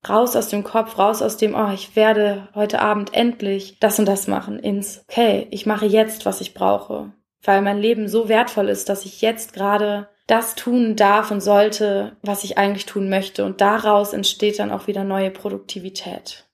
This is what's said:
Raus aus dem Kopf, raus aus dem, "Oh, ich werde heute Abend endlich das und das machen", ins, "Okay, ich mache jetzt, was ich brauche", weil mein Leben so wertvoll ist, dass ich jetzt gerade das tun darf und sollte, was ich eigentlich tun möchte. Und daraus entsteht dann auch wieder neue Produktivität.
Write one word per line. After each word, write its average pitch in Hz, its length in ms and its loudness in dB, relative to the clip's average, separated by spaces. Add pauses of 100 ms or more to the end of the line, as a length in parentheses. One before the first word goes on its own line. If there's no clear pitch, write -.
Raus 240 280 2
aus 226 140 0
dem 208 140 -4
Kopf, 220 340 -4
raus 214 240 2
aus 220 160 -2
dem, 214 160 0
"Oh, 214 200 -2
ich - 220 -10
werde 208 600 2
heute 208 240 -2
Abend 208 340 0
endlich 202 640 -2
das 208 200 2
und 214 60 4
das 196 220 0
machen", 196 300 -4
ins, 202 520 -6
"Okay, 214 420 2
ich 196 140 -8
mache 214 200 0
jetzt, 220 400 2
was 190 140 -2
ich - 140 -12
brauche", 202 580 -2 (320)
weil 196 180 4
mein 202 180 0
Leben 214 280 2
so 214 220 0
wertvoll 220 400 2
ist, 196 200 -4
dass 196 160 -4
ich - 160 -10
jetzt 220 320 -2
gerade 202 540 -2 (180)
das 233 300 0
tun 240 400 0
darf 214 360 4
und 202 100 -4
sollte, 208 800 2
was 196 220 -4
ich 196 140 -6
eigentlich 202 280 0
tun 196 240 -4
möchte. 190 360 -2
Und 190 160 -2
daraus 208 520 4
entsteht 208 460 -2
dann 208 120 -4
auch 202 160 -6
wieder 196 160 -4
neue 190 280 -2
Produktivität. 190 1200 -12